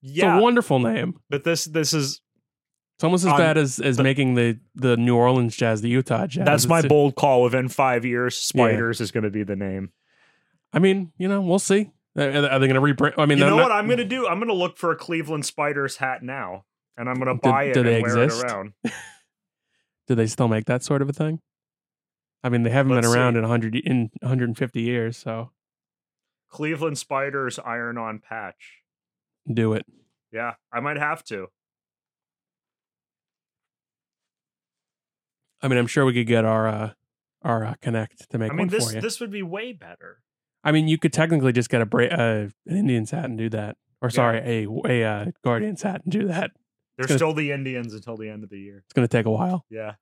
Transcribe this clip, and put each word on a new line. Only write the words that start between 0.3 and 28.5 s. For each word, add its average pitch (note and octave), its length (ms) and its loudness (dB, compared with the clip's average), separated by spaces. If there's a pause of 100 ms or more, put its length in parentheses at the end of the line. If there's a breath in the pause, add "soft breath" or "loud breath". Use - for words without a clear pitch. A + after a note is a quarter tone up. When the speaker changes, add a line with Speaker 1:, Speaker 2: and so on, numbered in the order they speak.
Speaker 2:
It's F#3 60 6
a - 20 6
wonderful A#3 360 4
name. A#2 400 -2 (100)
Speaker 1:
But C#3+ 160 -4
this, E3 220 0
this D#3 260 -2
is C#3+ 300 -4 (760)
Speaker 2:
It's - 80 -6
almost F3 220 2
as E3+ 60 4
Speaker 1:
Um, C#3+ 60 6
Speaker 2:
bad D#3+ 200 4
as, C#3 220 0
as C3 180 0
Speaker 1:
the C3+ 60 4
Speaker 2:
making C3+ 320 2
the, A#2 220 2 (160)
the B2 220 2
New A#2+ 200 4
Orleans A#2+ 400 4
Jazz A2+ 260 0
the A#2 80 -2
Utah B2+ 360 0
Jazz. C#3 200 -2
Speaker 1:
That's C#3+ 200 4
my E3 120 4
Speaker 2:
It's D3+ 80 2
a - 20 0
Speaker 1:
bold C#3+ 280 4
call. C3 260 4
Within B2+ 260 2
five B2 380 0
years, B2 280 -2 (200)
Speaker 2:
Yeah. B2 140 4
Speaker 1:
Spiders A2+ 340 0
is G2+ 80 -4
gonna G#2+ 200 -2
be G#2 120 -4
the G2 140 -4
name. G2 360 -8 (800)
Speaker 2:
I - 60 0
mean, F#3+ 400 0
you F#3 100 -2
know, G3+ 140 0
we'll F#3 160 2
see. G3+ 320 0 (260)
Are, D3 140 0
are C#3 280 2
they C3+ 100 6
gonna C3 120 4
rebrand? C#3+ 380 2
I D3+ 80 4
mean, D3 120 4
Speaker 1:
You C#3+ 60 6
Speaker 2:
they're C#3+ 60 6
Speaker 1:
know D#3 80 4
Speaker 2:
not B3+ 60 8
Speaker 1:
what A#3+ 80 2
I'm G#3 160 0
gonna A#3+ 160 2
do? A#3+ 220 -4
I'm F3+ 120 -2
gonna A3+ 160 -2
look F3+ 240 -2
for E3+ 140 -2
a D#3+ 40 -2
Cleveland D#3+ 480 -6
Spiders C#3+ 520 -4
hat C3 260 -4
now, A2 420 -12 (320)
and A#2+ 140 -8
I'm B2+ 80 -4
gonna B2+ 160 -2
Speaker 2:
Do, - 160 0
Speaker 1:
buy C3+ 140 2
it C3+ 100 -2
Speaker 2:
do C3 80 4
they A#2 140 4
Speaker 1:
and A2+ 80 0
wear A2 200 2
Speaker 2:
exist? B2 200 -2
Speaker 1:
it B2 60 -4
around. G2+ 220 -8 (120)
Speaker 2:
<laughs> A3+ 80 -4 (1160 loud breath)
Do B2+ 80 2
they A2+ 100 2
still A#2 220 0
make A2 160 0
that B2+ 180 -2
sort C#3 180 -2
of C#3 80 -2
a C#3+ 40 -6
thing? D#3 260 -4 (1040)
I B2+ 60 -2
mean, A#2+ 160 2
they A#2 60 2
haven't C3+ 220 2
Speaker 1:
Let's A#2+ 140 2
Speaker 2:
been A#2 100 6
around B2 180 4
Speaker 1:
see. A#2 40 2
Speaker 2:
in A2 60 0
a A2+ 40 -2
hundred, A2+ 280 0
in B2 340 0 (100)
a B2 60 -6
hundred B2 220 0
and A#2 100 -6
fifty A#2+ 240 -4
years, A#2 340 -2
so. A2+ 360 -10 (1000)
Speaker 1:
Cleveland D3+ 480 -4
Spiders C#3 640 -6
iron-on A#2 580 -8
patch. - 600 -16 (720)